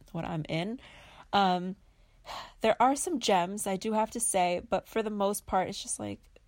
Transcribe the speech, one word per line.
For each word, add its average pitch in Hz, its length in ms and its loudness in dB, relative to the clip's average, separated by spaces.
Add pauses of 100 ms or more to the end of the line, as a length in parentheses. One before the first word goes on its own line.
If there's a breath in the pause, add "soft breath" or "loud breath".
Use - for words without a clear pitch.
(120)
what 165 140 -6
I'm 165 220 -4
in. 190 320 -4 (540 loud breath)
Um, 185 420 4 (880 loud breath)
there 220 180 2
are 262 160 4
some 302 240 -2
gems, 196 480 2
I 196 80 0
do 220 180 -2
have 214 180 2
to 240 80 -8
say, 180 500 2
but - 180 -2
for 226 140 -2
the 214 80 -4
most 202 380 0
part, 185 200 2
it's 196 140 -8
just, - 180 -8
like, 208 200 -8 (280)